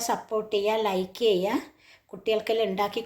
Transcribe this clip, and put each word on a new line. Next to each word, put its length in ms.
സപ്പോർട്ട് 440
ചെയ്യുക, 220
ലൈക്ക് 360
ചെയ്യുക, 340
കുട്ടികൾക്കെല്ലാം 580
ഉണ്ടാക്കി 340